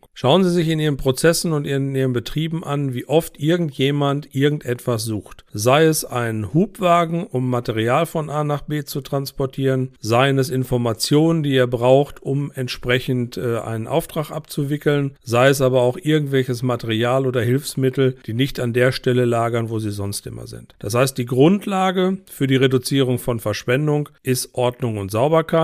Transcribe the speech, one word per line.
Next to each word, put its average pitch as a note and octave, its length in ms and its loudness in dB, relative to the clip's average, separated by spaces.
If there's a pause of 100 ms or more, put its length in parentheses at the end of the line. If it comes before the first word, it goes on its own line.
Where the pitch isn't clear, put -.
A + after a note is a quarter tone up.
(140)
Schauen D#3+ 300 4
Sie F3 80 2
sich E3+ 180 0
in D#3+ 100 0
Ihren D3+ 180 0
Prozessen D#3+ 560 0
und D3 120 -2
in C#3 300 -2
Ihren C3 180 0
Betrieben D#3+ 500 -4
an, C#3+ 300 -4
wie B2 140 -8
oft D#3+ 320 -2
irgendjemand C#3+ 960 0
irgendetwas B2+ 680 -2
sucht. G#2+ 380 -8 (100)
Sei B2+ 320 4
es D#3 200 2
ein A2+ 480 -4
Hubwagen, E3+ 680 2
um B2+ 260 -4
Material A#2+ 560 0
von D#3 240 -6
A D3+ 140 -4
nach C#3+ 180 -2
B D3+ 220 -6
zu C#3+ 180 -8
transportieren, C3+ 960 -2
seien C3 380 2
es C3 140 0
Informationen, C3 920 0
die C#3+ 140 0
er B2+ 100 4
braucht, B2+ 560 4
um C#3+ 320 -4
entsprechend, B2 840 -2
äh, A#2 200 -2
einen A2 300 -6
Auftrag D#3 420 -4
abzuwickeln, D3 920 -2
sei A#2+ 260 6
es C#3 120 4
aber B2+ 200 4
auch B2 180 2
irgendwelches C3+ 640 0
Material A#2+ 640 0
oder B2 160 0
Hilfsmittel, C3 760 0 (100)
die A2 60 -6
nicht C3 260 -2
an A#2+ 140 -2
der B2 180 2
Stelle B2 340 2
lagern, A#2 440 0
wo A2+ 100 -4
sie G#2+ 120 -4
sonst G2+ 360 -6
immer A2+ 180 -14
sind. A2+ 320 -18
Das G2+ 160 -8
heißt, C3 240 2
die B2 80 -2
Grundlage F#3+ 920 2 (120)
für - 140 -4
die C3+ 100 2
Reduzierung B2+ 640 2
von A#2+ 220 -4
Verschwendung C#3+ 720 -2 (120)
ist - 320 -4
Ordnung A#2+ 440 -2
und G2 120 -6
Sauberkeit, D#3 540 0